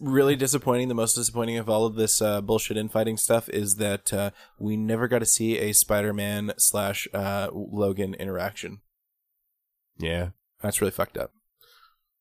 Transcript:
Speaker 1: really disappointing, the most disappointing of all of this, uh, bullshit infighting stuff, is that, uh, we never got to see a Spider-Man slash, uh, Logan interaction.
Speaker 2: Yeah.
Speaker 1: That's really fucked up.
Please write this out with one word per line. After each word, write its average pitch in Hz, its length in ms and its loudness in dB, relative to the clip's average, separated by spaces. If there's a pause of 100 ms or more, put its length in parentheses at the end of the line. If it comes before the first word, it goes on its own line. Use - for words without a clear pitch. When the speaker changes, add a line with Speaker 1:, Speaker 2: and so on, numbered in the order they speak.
Speaker 1:
really 139 360 6
disappointing, 127 520 2
the 123 80 -2
most 113 180 2
disappointing 117 440 -2
of 110 100 -4
all 110 180 4
of 110 100 -2
this, 110 260 2
uh, 104 180 2
bullshit 107 360 0
infighting 110 400 -2
stuff, 113 320 2
is 101 280 0
that, 104 360 -2
uh, 101 180 -2 (280)
we 107 180 -2
never 113 320 0
got 120 120 4
to 113 60 0
see 113 320 2
a 104 140 0
Spider-Man 104 880 0
slash, 104 560 0
uh, 101 380 -2
Logan 98 640 -2
interaction. 92 680 -8 (1160)
Speaker 2:
Yeah. 87 340 -2 (300)
Speaker 1:
That's - 200 -2
really 98 100 2
fucked - 280 -4
up. - 140 -6 (880)